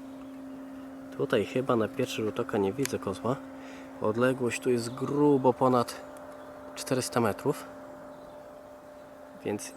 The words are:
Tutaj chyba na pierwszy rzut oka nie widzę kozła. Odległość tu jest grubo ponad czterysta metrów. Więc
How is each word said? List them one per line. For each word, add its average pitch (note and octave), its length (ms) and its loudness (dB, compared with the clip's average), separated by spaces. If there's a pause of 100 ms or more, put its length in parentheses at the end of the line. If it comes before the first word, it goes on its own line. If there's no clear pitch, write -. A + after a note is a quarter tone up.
(1160)
Tutaj B2+ 300 4
chyba B2+ 300 2
na G#2+ 120 4
pierwszy - 360 0
rzut G#2+ 160 0
oka A#2 180 0
nie G2 140 4
widzę A#2+ 260 0
kozła. G#2+ 380 0 (640)
Odległość A#2+ 600 2
tu C3 100 2
jest A#2+ 240 2
grubo C3+ 580 6
ponad B2 480 4 (760)
czterysta - 460 0
metrów. A2+ 460 0 (1800)
Więc G#2 320 -4